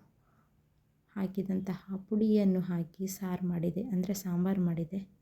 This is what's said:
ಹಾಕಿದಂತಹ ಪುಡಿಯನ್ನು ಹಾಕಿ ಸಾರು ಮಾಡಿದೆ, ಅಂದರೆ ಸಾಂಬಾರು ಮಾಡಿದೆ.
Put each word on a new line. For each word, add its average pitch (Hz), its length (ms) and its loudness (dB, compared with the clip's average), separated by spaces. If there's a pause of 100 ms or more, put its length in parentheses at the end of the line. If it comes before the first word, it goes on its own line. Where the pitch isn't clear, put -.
(1160)
ಹಾಕಿದಂತಹ 190 800 -4
ಪುಡಿಯನ್ನು 208 640 4
ಹಾಕಿ 180 460 -4
ಸಾರು 185 400 -4
ಮಾಡಿದೆ, 175 360 0
ಅಂದರೆ 190 320 0
ಸಾಂಬಾರು 185 460 0
ಮಾಡಿದೆ. 170 380 0 (240)